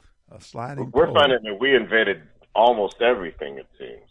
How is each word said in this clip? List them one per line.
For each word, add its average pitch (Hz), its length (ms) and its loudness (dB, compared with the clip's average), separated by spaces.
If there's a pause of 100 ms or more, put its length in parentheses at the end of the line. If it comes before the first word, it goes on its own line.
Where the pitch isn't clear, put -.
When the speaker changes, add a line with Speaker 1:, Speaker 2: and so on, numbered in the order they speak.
(300)
Speaker 1:
A - 100 -20
sliding 127 500 -12
Speaker 2:
We're 139 180 4
Speaker 1:
pole. - 80 -4
Speaker 2:
finding 135 280 2
that 104 160 -10
we 135 160 4
invented 101 460 0 (320)
almost 110 480 2
everything, 85 560 -2
it 67 80 -18 (120)
seems. 60 320 -18